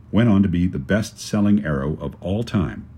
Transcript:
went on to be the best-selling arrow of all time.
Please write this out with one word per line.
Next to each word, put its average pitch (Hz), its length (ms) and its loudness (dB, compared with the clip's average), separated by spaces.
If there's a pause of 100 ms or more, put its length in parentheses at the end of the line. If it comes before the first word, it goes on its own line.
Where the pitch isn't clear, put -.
(120)
went 117 160 4
on 98 140 6
to 98 60 2
be 87 200 2
the - 100 -6
best-selling 104 840 0
arrow 76 360 -2
of 73 200 -8
all 101 240 -2
time. 95 420 -4 (120)